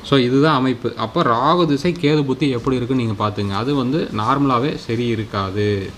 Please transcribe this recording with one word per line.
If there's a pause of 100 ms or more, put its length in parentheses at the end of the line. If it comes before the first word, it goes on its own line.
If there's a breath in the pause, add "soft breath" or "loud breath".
So,
இதுதான்
அமைப்பு.
அப்ப
ராகு
திசை
கேது
புத்தி
எப்படி
இருக்குன்னு
நீங்க
பார்த்துங்க.
அது
வந்து
நார்மலாவே
சரி
இருக்காது.